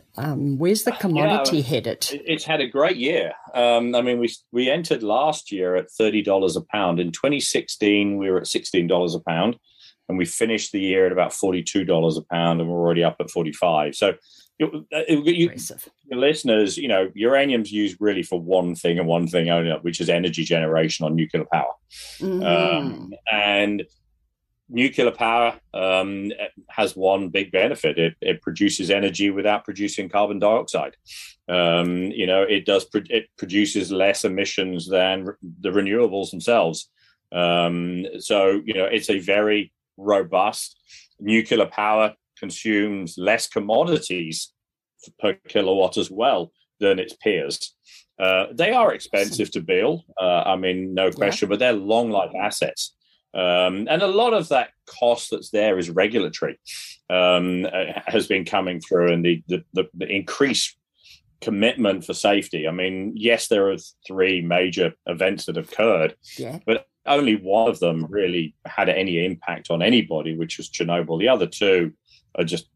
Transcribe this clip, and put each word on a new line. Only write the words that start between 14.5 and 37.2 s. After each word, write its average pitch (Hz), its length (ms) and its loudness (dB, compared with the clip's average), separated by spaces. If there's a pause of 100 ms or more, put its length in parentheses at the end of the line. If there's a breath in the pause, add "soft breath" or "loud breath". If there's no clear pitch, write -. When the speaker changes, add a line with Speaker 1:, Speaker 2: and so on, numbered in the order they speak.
Speaker 2:
you, 156 340 -4
uh, 156 160 -4
you, 165 360 2
Speaker 1:
Impressive. - 440 -8 (220)
Speaker 2:
your 123 80 -4
listeners, 113 580 2
you 123 120 -4
know, 95 260 2
uranium's 120 560 2
used 104 300 -2
really 98 240 0
for 90 160 -4
one 87 340 0
thing 85 240 0
and 87 80 -2
one 85 220 2
thing 85 220 0
only, 85 200 2 (120)
which 85 180 -4
is 87 100 0
energy 85 340 0
generation 80 640 0
on 78 80 0
nuclear 80 360 -2
power. 78 220 0 (460 loud breath)
Speaker 1:
Mm-hmm. 185 240 -4
Speaker 2:
Um, 85 720 0 (160)
and 104 540 0 (920)
nuclear 123 360 2
power, 117 480 0 (160)
um, 95 580 -2 (380)
has 104 260 -2
one 95 320 2
big 95 240 -2
benefit. 92 460 0
It, 82 240 2
it 87 180 -2
produces 90 500 -2
energy 98 380 0
without 101 380 0
producing 101 420 -6
carbon 104 300 0
dioxide. 104 580 0 (500 loud breath)
Um, 87 580 2
you 101 220 -4
know, 95 160 4
it 98 220 0
does 98 220 2
pro-, 104 240 -2
it 113 160 0 (100)
produces 101 560 -2
less 95 320 2
emissions 92 640 -4
than 95 380 0
re-, 101 80 -10 (260)
the 95 80 -4
renewables 98 640 0
themselves. 90 580 0 (440)